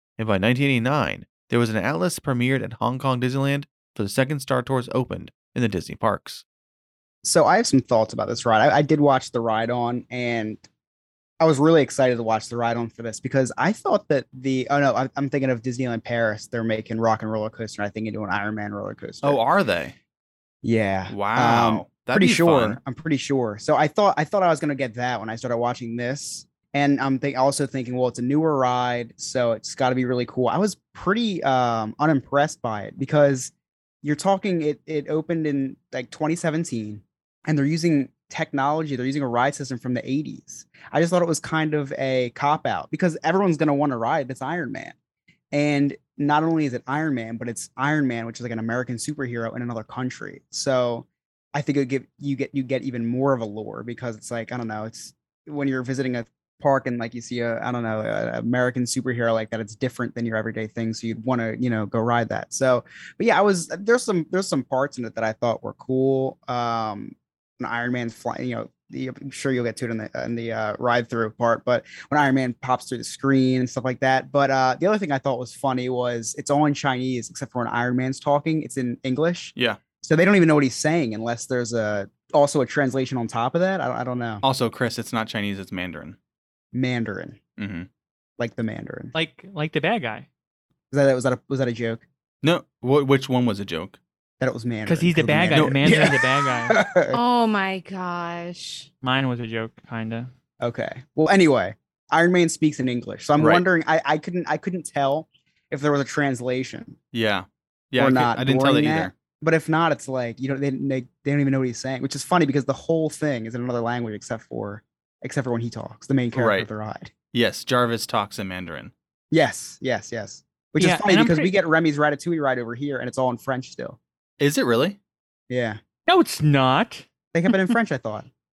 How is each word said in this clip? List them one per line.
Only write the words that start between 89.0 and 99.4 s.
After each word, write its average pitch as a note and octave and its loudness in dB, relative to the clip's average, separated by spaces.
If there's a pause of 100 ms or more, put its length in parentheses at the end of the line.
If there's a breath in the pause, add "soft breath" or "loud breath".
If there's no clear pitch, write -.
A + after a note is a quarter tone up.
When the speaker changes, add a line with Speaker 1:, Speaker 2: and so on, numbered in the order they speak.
Speaker 3:
Like, D#3+ -6
like D#3 -6
the D3+ -2
bad F#3+ 0
guy. A2+ -8 (640)
Speaker 2:
Is C3+ 0
that, C#3 6
was B2+ 0
that B2+ 2
a, B2 -6
was C3+ -4
that B2+ 0
a A#2+ -2
joke? A2+ -6 (340)
Speaker 1:
No. D#3+ 2 (140)
Wh-, C#3 4
which C3+ 4
one B2 2
was G2+ 0
a G2+ -6
joke? E2 -8 (400)
Speaker 2:
That C3 0
it B2 -2
was A#2 -8
Mandarin. A2 -4
Speaker 3:
'Cause E3 2
he's E3 4
the D#3 4
bad D#3 4
guy. D3 6 (120)
Speaker 2:
Mandarin. C#3 4
Speaker 3:
The - 6
Mandarin's - 6
Speaker 2:
Yeah. C#3 4
Speaker 3:
the C3 0
bad - -
guy. - 2
Speaker 2:
<laughs> - -2
Speaker 4:
Oh A#3+ 2
my F#3+ -2
gosh. F3 -10 (100)
Speaker 3:
Mine C3 0
was A#2+ -2
a A#2+ -6